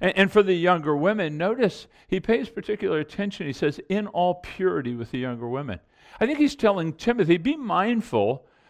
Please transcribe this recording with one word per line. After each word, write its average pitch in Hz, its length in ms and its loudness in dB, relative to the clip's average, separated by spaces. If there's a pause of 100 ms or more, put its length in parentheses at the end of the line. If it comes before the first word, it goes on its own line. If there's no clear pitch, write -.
And, 185 160 2
and 196 120 6
for 214 120 6
the 190 120 4
younger 170 400 2
women, 160 440 0
notice 214 480 -2 (220)
he 185 120 0
pays 233 300 0
particular 196 480 -4
attention. 190 480 -6
He 135 80 -4
says, - 340 -2
"In 208 200 -2
all 180 260 0
purity," 180 600 -2
with 117 160 -8
the 131 80 -6
younger 120 300 -6
women. 123 320 -6 (400)
I 220 60 2
think 285 120 -2
he's 294 180 2
telling 185 360 2
Timothy, 180 460 2
be 269 180 0
mindful 180 920 0 (240)